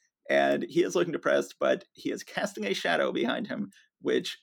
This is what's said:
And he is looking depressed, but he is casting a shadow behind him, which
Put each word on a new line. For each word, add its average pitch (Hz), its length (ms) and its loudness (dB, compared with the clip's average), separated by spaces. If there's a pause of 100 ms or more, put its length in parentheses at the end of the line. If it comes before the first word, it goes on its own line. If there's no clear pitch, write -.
(280)
And 139 400 4
he 160 160 0
is 185 120 -2
looking 175 180 0
depressed, - 460 0
but - 340 2
he - 180 -6
is - 120 -6
casting - 420 -6
a 190 80 0
shadow 165 380 0
behind - 360 -2
him, - 220 -6 (320)
which - 420 0